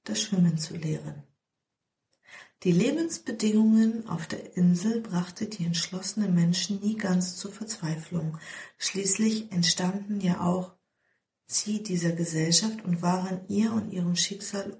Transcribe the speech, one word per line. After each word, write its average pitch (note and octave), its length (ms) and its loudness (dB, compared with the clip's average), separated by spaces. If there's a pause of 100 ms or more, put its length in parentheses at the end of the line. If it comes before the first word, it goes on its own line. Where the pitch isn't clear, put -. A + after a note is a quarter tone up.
das - 180 -4
Schwimmen F3 380 4
zu - 180 -6
lehren. D3+ 460 -6 (1400)
Die F3+ 80 6
Lebensbedingungen A3 1400 2
auf E3 180 -4
der - 300 -10
Insel F3+ 440 4
brachte F3+ 460 -4
die - 180 -6
entschlossenen F#3 720 -2
Menschen F3 460 2
nie A3 160 -2
ganz F3+ 400 0
zur G3+ 160 -8
Verzweiflung. D#3+ 840 -6 (400)
Schließlich G#3+ 760 0
entstammten F#3+ 680 0
ja F3+ 200 2
auch F3+ 340 -2 (720)
sie G#3+ 360 -2
dieser E3+ 300 0
Gesellschaft E3+ 720 0
und E3+ 180 -2
waren F#3 460 0
ihr A3 240 2
und G#3 180 -2
ihrem F3 260 -2
Schicksal - 640 -4